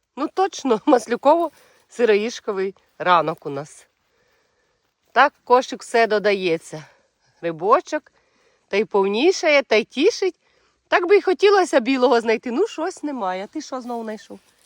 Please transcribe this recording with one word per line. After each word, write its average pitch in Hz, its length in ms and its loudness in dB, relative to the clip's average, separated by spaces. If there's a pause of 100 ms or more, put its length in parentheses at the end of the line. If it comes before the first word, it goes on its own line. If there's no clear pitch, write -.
(160)
Ну 285 120 -4
точно, 269 540 -2
<laughs> - 40 -16
маслюково-сироїжковий 233 1900 0 (240)
ранок 160 480 0
у 151 40 -8
нас. 143 360 -12 (1300)
Так, 269 200 4 (120)
кошик 247 380 0
все 233 240 2
додається. 185 800 -2 (560)
Грибочок, 190 720 -2 (560)
та 196 80 -2
й 208 80 0
повнішає, 269 800 0
та - 140 0
й - 80 2
тішить. 370 560 -2 (480)
Так 349 200 0
би 403 80 6
й 370 60 2
хотілося 370 580 2
білого 254 400 2
знайти. 226 300 -2
Ну, 311 160 -2
щось - 360 -8
немає. 202 420 -6
А - 20 -14
ти - 140 -12
що 262 200 -12
знову 233 220 -10
знайшов? 214 380 -14 (260)